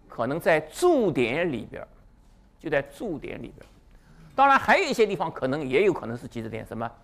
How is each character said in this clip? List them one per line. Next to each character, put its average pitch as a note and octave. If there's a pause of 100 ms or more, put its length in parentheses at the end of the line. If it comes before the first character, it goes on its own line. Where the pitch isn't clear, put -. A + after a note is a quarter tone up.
可 A#2
能 D3
在 E3
驻 C4+
点 C#3
里 A2
边 -
儿， - (720)
就 E3
在 C#3+
驻 F3+
点 -
里 -
边 -
儿。 - (680)
当 C4+
然， C#4
还 A#3+
有 G4
一 C#4+
些 G#3+
地 F3
方 E3
可 C3+
能 C3+
也 C3+
有 G3
可 -
能 A2+
是 A#2+
极 A#2+
值 A2
点， A2
什 A2
么？ A2+ (140)